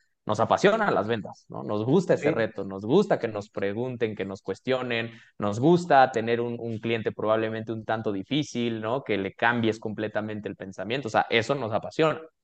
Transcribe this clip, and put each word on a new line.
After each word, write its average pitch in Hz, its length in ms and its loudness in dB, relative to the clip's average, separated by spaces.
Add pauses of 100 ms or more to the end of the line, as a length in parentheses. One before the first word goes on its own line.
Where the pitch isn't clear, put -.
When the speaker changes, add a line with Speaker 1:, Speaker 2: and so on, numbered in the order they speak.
(260)
Speaker 1:
nos 107 140 0
apasionan 190 540 4
las 101 140 0
ventas, - 400 -6
¿no? 117 140 -12
Nos 110 240 -2
gusta 170 280 4
ese 123 160 0
Speaker 2:
Sí. 117 40 0
Speaker 1:
reto, 107 300 -2
nos 98 200 -8
gusta 156 340 2
que 113 100 -4
nos 104 200 -8
pregunten, 110 640 -4
que 98 120 -6
nos 98 160 -10
cuestionen, 117 720 -2 (260)
nos 104 200 -2
gusta 147 540 6
tener 117 300 0
un, 120 180 -4
un 113 200 -6
cliente 113 320 -2
probablemente 110 600 0
un 113 120 -8
tanto 110 280 -2
difícil, 117 680 -2
¿no? 123 220 -2
Que 104 120 0
le 95 180 -2
cambies 117 460 2
completamente 107 680 -6
el 95 80 -10
pensamiento, 104 520 -6
o - 20 -8
sea, 107 200 2
eso 117 240 2
nos 117 180 -4
apasiona. 123 480 0 (240)